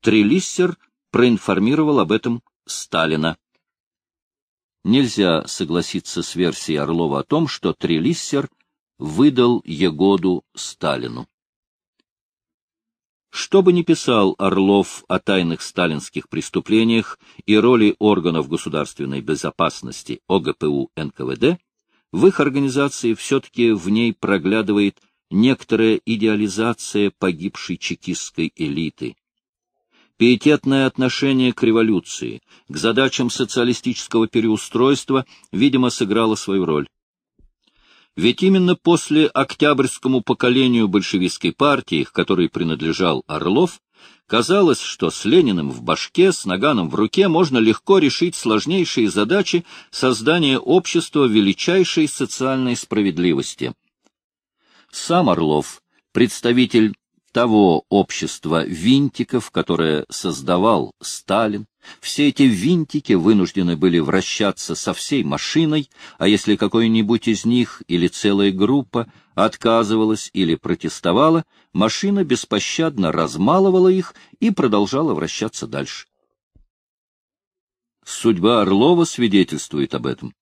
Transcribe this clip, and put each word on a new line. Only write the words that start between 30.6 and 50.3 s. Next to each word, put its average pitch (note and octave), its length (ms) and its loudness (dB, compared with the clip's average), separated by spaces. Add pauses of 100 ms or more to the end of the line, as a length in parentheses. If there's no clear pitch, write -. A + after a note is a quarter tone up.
отношение C3 680 0
к - 100 -4
революции, A2 800 -2 (260)
к - 80 -14
задачам A#2+ 540 0
социалистического A#2+ 960 -2
переустройства, B2 1000 0 (280)
видимо, B2+ 380 2
сыграло A2 440 0
свою G2 300 -2
роль. D2 240 -2 (1300)
Ведь A2+ 260 0
именно F#3 320 4
после D#3 540 2
октябрьскому C3 920 0
поколению B2 680 2
большевистской F2+ 640 -2
партии, C3 500 0
к - 80 -6
которой F2 380 0
принадлежал D#2+ 800 -2
Орлов, F#2+ 520 -2 (460)
казалось, D#3+ 540 2
что - 300 -4
с - 140 -12
Лениным G#2 460 2
в A#1+ 120 -12
башке, E3 500 0
с - 120 -8
наганом F#2+ 460 -2
в - 60 -6
руке C#3+ 320 0
можно E3 300 2
легко F#3+ 400 4
решить E3 360 0
сложнейшие A#2+ 760 -2
задачи D3 560 -2 (280)
создания C3 640 0